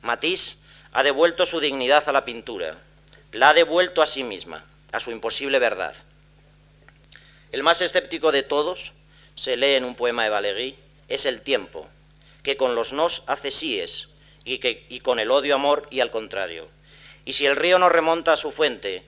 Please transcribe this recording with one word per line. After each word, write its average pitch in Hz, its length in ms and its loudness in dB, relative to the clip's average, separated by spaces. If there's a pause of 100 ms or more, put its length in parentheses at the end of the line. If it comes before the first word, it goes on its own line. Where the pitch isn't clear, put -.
Matisse 151 560 -2 (340)
ha 135 120 2
devuelto 165 420 4
su 165 140 -4
dignidad 139 480 2
a 147 40 -2
la 135 140 2
pintura, 107 520 -10 (540)
la 127 180 6
ha 156 40 6
devuelto 170 480 2
a 151 40 6
sí 135 180 -6
misma, 85 400 -10 (280)
a 113 80 -4
su 120 120 -8
imposible 117 480 -2
verdad. 95 360 -2 (1600)
El 135 120 -6
más 165 180 4
escéptico 165 500 0
de 139 120 2
todos, 151 500 -2 (420)
se 123 220 -2
lee 139 180 4
en 127 100 2
un 123 100 -8
poema 120 280 0
de 107 60 2
Valéry, 104 500 -2 (280)
es 135 180 -2
el 123 160 -2
tiempo, 98 480 -4 (540)
que 139 120 -2
con 123 200 0
los 117 180 -2
nos 165 340 -2
hace 139 240 -4
síes, 107 580 -4 (340)
y, 120 160 -8
que, - 300 -4
y 123 100 -16
con 123 200 0
el 110 120 0
odio 143 240 2
amor 147 340 0
y 131 120 -6
al 117 100 0
contrario. 92 580 -8 (560)
Y 131 80 -8
si 143 120 -2
el 139 100 4
río 180 240 4
no 180 100 6
remonta 165 440 2
a 147 40 2
su 147 140 -6
fuente 104 560 -4